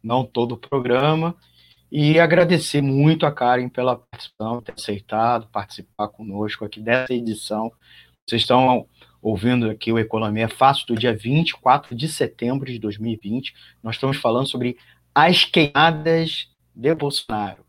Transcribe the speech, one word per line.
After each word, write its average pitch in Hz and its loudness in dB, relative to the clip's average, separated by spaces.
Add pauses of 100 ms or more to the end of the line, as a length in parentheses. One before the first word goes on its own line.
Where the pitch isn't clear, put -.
Não 123 0
todo 120 -2
o 117 -10
programa. 143 0 (600)
E 151 6
agradecer 165 4
muito 143 2
a 147 2
Karen 123 0
pela 123 -2
participação, - -10
ter - -14
aceitado 113 -2
participar 104 -8
conosco 104 -8
aqui 104 -14
dessa 127 0
edição. 110 -6 (540)
Vocês 117 -2
estão 127 2 (340)
ouvindo 110 0
aqui 113 -4
o 113 2
Economia 110 -2
Fácil - 2
do - 0
dia 113 0
vinte 147 0
e - -14
quatro 131 0
de 127 -6
setembro 135 -4
de 120 -10
dois 104 -6
mil 113 -6
e 107 -6
vinte. 113 -8 (300)
Nós 113 -6
estamos 139 -2
falando 123 0
sobre 123 -4 (380)
as 160 4
queimadas 160 0 (240)
de 147 0
Bolsonaro. 113 -6